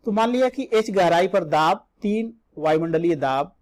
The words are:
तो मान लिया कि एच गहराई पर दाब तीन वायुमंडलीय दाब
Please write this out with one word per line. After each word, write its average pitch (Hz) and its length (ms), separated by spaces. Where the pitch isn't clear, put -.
तो 226 60
मान 220 180
लिया 254 200
कि 254 240
एच 220 180
गहराई 180 360
पर 185 180
दाब 160 400
तीन 220 320
वायुमंडलीय 160 600
दाब 139 440